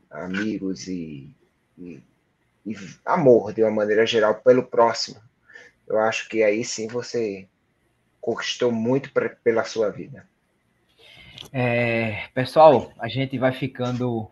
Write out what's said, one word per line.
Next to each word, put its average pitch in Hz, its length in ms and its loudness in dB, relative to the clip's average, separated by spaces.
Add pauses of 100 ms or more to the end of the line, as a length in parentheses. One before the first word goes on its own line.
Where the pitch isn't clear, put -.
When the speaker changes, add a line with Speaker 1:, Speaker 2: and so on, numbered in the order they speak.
(100)
Speaker 1:
amigos 95 800 -6
e, 78 420 -10 (480)
e, 87 220 -18 (680)
e 107 100 -8 (280)
amor, 123 480 4
de 107 100 -2
uma 110 80 4
maneira 107 340 2
geral, 110 320 2
pelo 127 280 4
próximo, - 560 0 (680)
eu 107 140 0
acho 110 280 -2
que 110 140 0
aí 107 220 2
sim 110 240 -8
você 110 580 -6 (760)
conquistou - 500 -2
muito 120 420 -2
pre-, 117 300 -4
pela 113 220 2
sua 110 260 -2
vida. - 380 -14 (1200)
Speaker 2:
É, 120 840 -2
pessoal, 131 640 6
a 113 100 -6
gente 131 300 -4
vai 131 120 2
ficando 123 800 -4